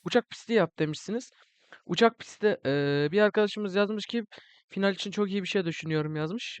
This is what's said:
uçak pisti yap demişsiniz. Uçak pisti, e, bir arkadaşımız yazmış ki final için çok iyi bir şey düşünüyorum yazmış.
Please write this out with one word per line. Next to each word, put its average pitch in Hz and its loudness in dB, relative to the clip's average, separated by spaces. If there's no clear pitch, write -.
uçak 226 0
pisti - -10
yap 190 2
demişsiniz. 160 -4
Uçak 226 2
pisti, - 0
e, 143 2
bir 202 4
arkadaşımız 208 2
yazmış 202 0
ki 240 -4
final 196 0
için 196 -8
çok 202 0
iyi 196 0
bir 180 -6
şey 196 2
düşünüyorum 156 -2
yazmış. 160 -6